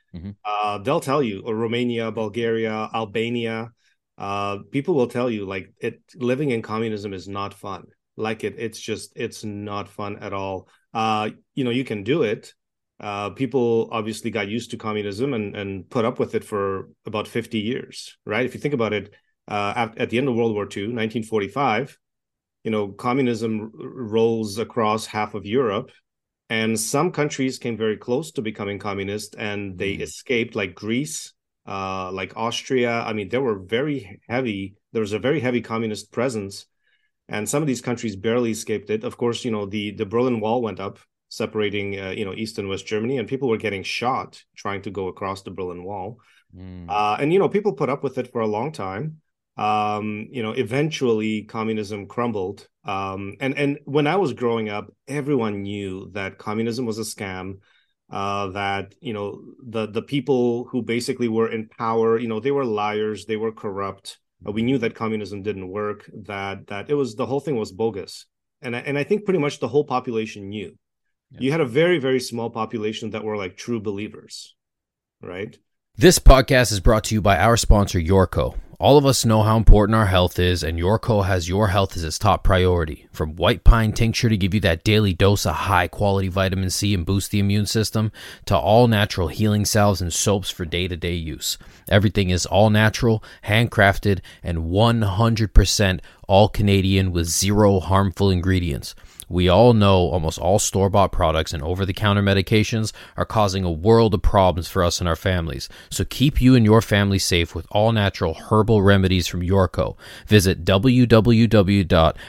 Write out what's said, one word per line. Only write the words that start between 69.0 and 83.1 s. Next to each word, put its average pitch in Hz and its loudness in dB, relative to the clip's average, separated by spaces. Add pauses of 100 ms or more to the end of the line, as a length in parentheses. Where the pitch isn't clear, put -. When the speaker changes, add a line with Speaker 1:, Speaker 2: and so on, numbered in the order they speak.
Speaker 2:
think 208 -2
pretty 185 0
much 143 -2
the 127 -4
whole 110 2
population 110 -6
knew. 101 -12 (540)
Speaker 1:
Yeah. 123 -18
Speaker 2:
You 127 0
had 165 0
a 139 0
very, 160 2
very 131 0
small 117 -6
population 110 -6
that 107 -8
were, 107 -4
like, 95 -8
true 117 -6
believers, 104 -10 (680)
right? 95 -12 (400)
Speaker 1:
This 165 6
podcast 131 8
is 98 -2
brought 110 4
to - -4
you 107 0
by 98 4
our 113 4
sponsor, 104 4
Yorko. 87 2 (200)
All 135 6
of 139 4
us - 2
know 110 4
how 110 4
important 104 8
our 110 4
health 90 2
is, 90 2
and 80 -4
Yorko 101 2
has 92 0
your 98 2
health 98 0
as 85 -6
its 80 -6
top 98 2
priority. 90 2